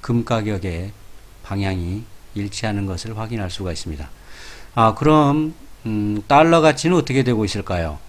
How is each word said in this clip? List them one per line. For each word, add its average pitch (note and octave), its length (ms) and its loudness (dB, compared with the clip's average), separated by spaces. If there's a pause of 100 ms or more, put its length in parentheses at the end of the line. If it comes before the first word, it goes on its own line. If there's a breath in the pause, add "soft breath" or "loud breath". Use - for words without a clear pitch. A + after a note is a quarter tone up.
금 A#2+ 240 0
가격의 G2 640 -2 (520)
방향이 F#2+ 600 -4 (320)
일치하는 G2+ 520 -4
것을 G2+ 320 -6
확인할 A2 320 -4
수가 F2+ 220 -6
있습니다. D2+ 360 -8 (680 loud breath)
아, A2 200 4
그럼, D3+ 600 4 (300)
음, G#2 420 -2
달러 D#3+ 360 6
가치는 D#3 340 4
어떻게 C3+ 260 2
되고 A#2 220 2
있을까요? F2 540 -4 (100)